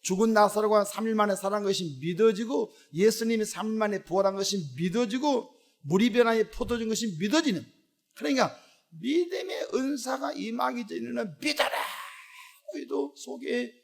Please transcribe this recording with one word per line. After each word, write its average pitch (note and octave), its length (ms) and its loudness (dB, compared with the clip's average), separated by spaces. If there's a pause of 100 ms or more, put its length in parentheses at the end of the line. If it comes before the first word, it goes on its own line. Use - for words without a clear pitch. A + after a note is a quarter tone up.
죽은 G#3+ 320 2
나사로가 G#3 520 6
삼 G#3 220 -4
일 A3 80 0
만에 G#3 200 2
살아난 G3 280 -2
것이 F#3+ 380 -2
믿어지고, A3 720 2 (220)
예수님이 A3 520 2
삼 G3+ 220 -6
일 A3 60 -4
만에 G#3 300 -2
부활한 G3 320 2
것이 F#3+ 420 -4
믿어지고, A#3 760 0 (280)
물이 F#3+ 300 4
변하여 A3+ 380 4
포도준 A3+ 400 -4
것이 A3 300 -2
믿어지는, G#3+ 440 2 (520)
그러니까 C4 420 0 (320)
믿음의 E4+ 840 -4
은사가 C4+ 600 -2
임하기 A#3+ 540 -4
전에는 A#3 540 -6
"믿어라." D4 280 -2 (1000)
고 E4 80 -8
해도 C#4 360 -4
속에 B3 580 -6 (100)